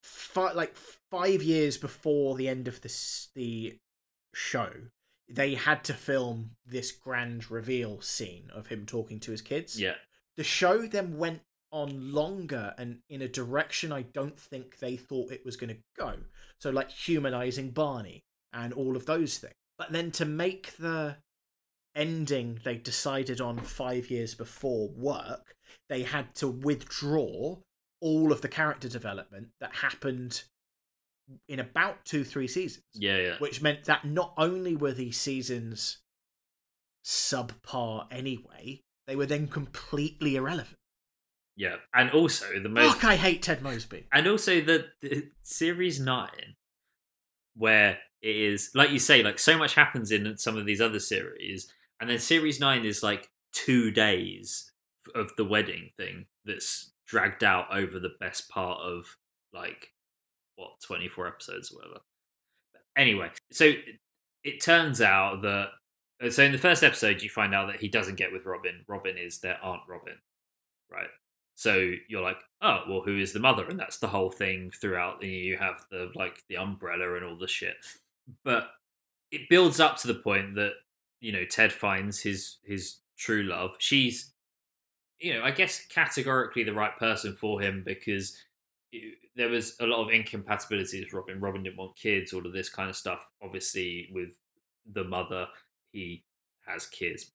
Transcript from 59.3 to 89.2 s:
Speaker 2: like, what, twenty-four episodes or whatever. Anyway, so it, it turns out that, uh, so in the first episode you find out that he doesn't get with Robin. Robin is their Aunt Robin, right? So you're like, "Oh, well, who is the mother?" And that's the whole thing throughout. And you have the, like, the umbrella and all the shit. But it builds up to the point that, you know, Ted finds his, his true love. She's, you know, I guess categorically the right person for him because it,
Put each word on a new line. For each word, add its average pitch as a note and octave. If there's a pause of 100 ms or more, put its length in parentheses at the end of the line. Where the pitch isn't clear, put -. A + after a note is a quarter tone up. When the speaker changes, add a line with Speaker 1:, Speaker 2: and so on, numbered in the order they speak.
Speaker 2:
like, F2+ (640)
what, F#2 (120)
twenty-four F2
episodes -
or -
whatever. - (960)
Anyway, G#2 (200)
so -
it, - (440)
it -
turns D#3+
out G2
that, G2+ (520)
uh, B2
so C#3
in C#3
the C3+
first E3+
episode G#2+
you G#2+
find G2+
out G2
that G2
he G#2+
doesn't G2
get F#2
with F#2
Robin. F2+
Robin F#2+
is F2
their F2+
Aunt F2+
Robin, E2 (720)
right? F2+ (480)
So F#2 (180)
you're G#2
like, F#2 (220)
"Oh, D#3
well, F#2+
who G2+
is G2
the G#2
mother?" A2+
And F#3
that's -
the G#2+
whole F#2+
thing F#2
throughout. F#2
And G2
you F#2
have F#2
the, F2+
like, F2+
the F2+
umbrella F2+
and F2
all E2+
the F#2
shit. - (640)
But A#2+ (600)
it D3
builds F3
up D#3
to -
the A#2+
point G2
that, G2+ (460)
you A2+
know, F#2
Ted A2
finds G2+
his, G2
his G2 (200)
true G#2+
love. F#2
She's, B2+ (840)
you E3
know, A2+
I C3+
guess E3+
categorically C3
the G#2
right G#2
person G#2+
for G#2+
him G2
because G2 (540)
it, A2 (200)